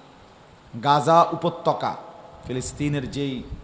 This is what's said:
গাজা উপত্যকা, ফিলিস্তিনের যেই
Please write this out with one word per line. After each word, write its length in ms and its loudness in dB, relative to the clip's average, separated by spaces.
গাজা 460 4
উপত্যকা, 580 -2
ফিলিস্তিনের 720 -4
যেই 240 -4